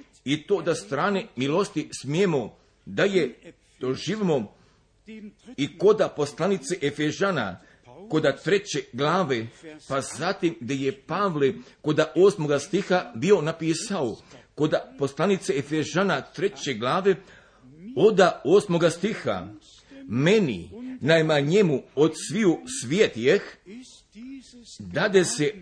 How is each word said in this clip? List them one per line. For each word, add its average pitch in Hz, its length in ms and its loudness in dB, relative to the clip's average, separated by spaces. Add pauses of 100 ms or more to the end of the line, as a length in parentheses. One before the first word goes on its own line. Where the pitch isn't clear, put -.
(260)
i 147 220 -2
to 185 140 2
da 156 140 0
strane 180 600 -2
milosti 147 540 -2 (120)
smijemo 147 540 0 (300)
da 101 180 -2
je 180 500 -2 (260)
doživimo 139 720 -2 (1040)
i 143 200 -6
koda 190 320 4
poslanice 170 720 -4
Efežana, 143 800 -2 (500)
koda 151 260 2
treće 190 480 -2 (100)
glave, 139 540 -2 (400)
pa 135 140 -4
zatim 165 580 -4
gdje 127 160 -6
je 135 260 -4
Pavle 160 520 0 (280)
koda 151 340 0
osmoga 160 440 4
stiha 185 560 -2
bio 170 260 4
napisao, 160 760 -4 (380)
koda - 440 -2
poslanice 165 580 0
Efežana 151 640 0
treće 151 520 -6
glave, 165 420 0 (800)
oda 180 500 6
osmoga 170 440 4
stiha: 117 580 -4 (600)
„Meni, 131 640 2 (320)
najmanjemu 156 800 4 (140)
od 160 160 4 (160)
sviju 165 320 2 (220)
svijetjeh, 135 600 0 (1400)
dade 175 460 2
se - 360 -2